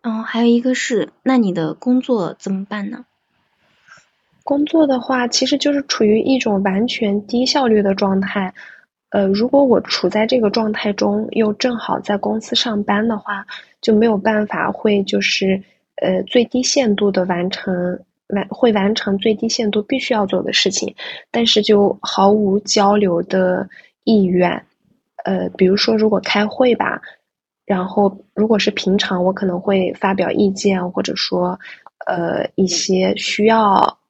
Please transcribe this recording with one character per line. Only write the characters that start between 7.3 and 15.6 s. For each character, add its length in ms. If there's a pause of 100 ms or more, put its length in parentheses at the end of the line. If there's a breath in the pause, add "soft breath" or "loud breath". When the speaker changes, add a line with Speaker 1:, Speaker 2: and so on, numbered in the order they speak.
Speaker 2:
效 220
率 140
的 120
状 280
态。 320 (560 loud breath)
呃， 180
如 220
果 140
我 180
处 260
在 180
这 140
个 100
状 220
态 220
中， 380
又 220
正 220
好 240
在 180
公 220
司 160
上 280
班 220
的 120
话， 280 (360 loud breath)
就 120
没 120
有 120
办 300
法 240
会 320
就 160
是， 420 (400 loud breath)